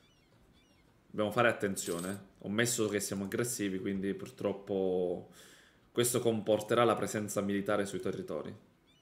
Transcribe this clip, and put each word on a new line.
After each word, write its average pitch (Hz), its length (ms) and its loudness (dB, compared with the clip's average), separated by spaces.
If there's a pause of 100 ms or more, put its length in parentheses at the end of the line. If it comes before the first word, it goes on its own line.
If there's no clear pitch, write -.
(1080)
Dobbiamo 104 240 -2
fare 117 180 4
attenzione. 98 800 -2 (100)
Ho - 100 -8
messo 113 380 2
che 101 140 0
siamo 98 240 -4
aggressivi, 101 540 -2
quindi 98 340 -2
purtroppo... 95 1160 -2 (600)
Questo 120 300 2
comporterà 110 640 4
la 113 100 6
presenza 104 460 -2
militare 101 440 0
sui 95 140 -6
territori. 92 560 -6 (460)